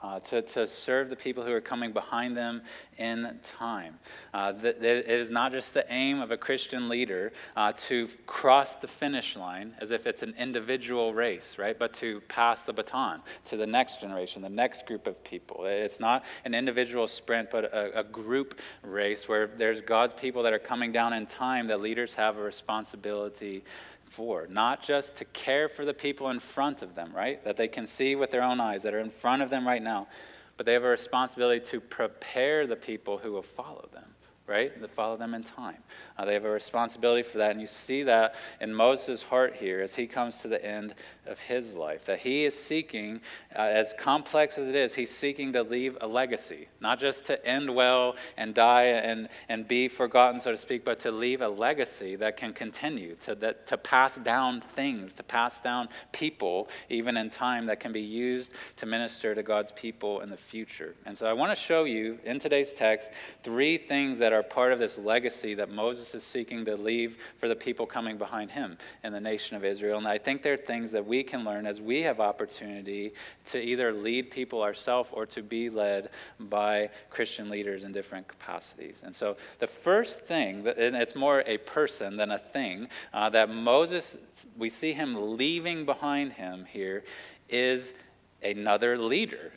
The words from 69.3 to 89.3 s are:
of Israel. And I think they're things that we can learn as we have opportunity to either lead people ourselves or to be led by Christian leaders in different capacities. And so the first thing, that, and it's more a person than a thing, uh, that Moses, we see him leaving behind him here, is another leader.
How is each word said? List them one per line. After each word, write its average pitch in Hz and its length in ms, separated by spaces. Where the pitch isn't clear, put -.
of 98 80
Israel. 104 320
And 107 100
I 104 120
think 139 240
they're 143 120
things 117 360
that 107 120
we 123 200
can 123 220
learn 107 200
as 104 140
we 120 220
have 131 180
opportunity 101 920
to - 120
either 120 360
lead 117 360
people 123 320
ourselves 120 520
or 110 140
to - 140
be 113 280
led 104 400
by 104 520
Christian 107 400
leaders 101 360
in 98 80
different 98 340
capacities. - 800
And 90 100
so 104 220
the 117 80
first - 580
thing, 104 380
that, 117 140
and 120 200
it's 117 180
more 139 300
a 110 140
person 107 580
than 107 140
a 101 80
thing, 113 500
uh, 107 160
that 110 200
Moses, 127 680
we 113 100
see 156 240
him 113 460
leaving 165 480
behind 143 480
him 92 320
here, 98 400
is 127 460
another 104 520
leader. 117 600